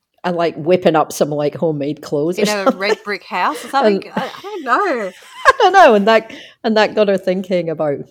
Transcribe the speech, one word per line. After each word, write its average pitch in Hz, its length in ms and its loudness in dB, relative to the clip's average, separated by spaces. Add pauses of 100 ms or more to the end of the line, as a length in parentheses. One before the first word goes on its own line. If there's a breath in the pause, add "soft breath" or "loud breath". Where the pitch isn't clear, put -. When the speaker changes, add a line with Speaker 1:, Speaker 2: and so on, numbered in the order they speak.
(240)
Speaker 1:
And, 175 120 -2
like, 165 200 -2
whipping 175 380 2
up 151 160 2
some, 147 200 -2
like, 147 240 -2
homemade 151 480 -4
clothes 160 360 -4
or 214 40 -4
Speaker 2:
In 208 60 2
a - 40 0
Speaker 1:
something? 190 260 0
Speaker 2:
red 208 240 -2
brick 202 220 -8
house 214 400 -4
or 240 40 -14
something? 220 360 0
Speaker 1:
And 170 100 -18
Speaker 2:
I, - 120 -4
I - 160 -14
don't 392 220 -12
know. 254 460 -2 (180)
Speaker 1:
<laughs> - 180 -12
I 539 120 6
don't 370 140 4
know. 339 220 8
And 202 120 2
that, 220 260 2 (300 loud breath)
and 220 140 -2
that 214 180 2
got 208 140 2
her 196 100 2
thinking 185 520 -2
about, 151 260 -2 (140)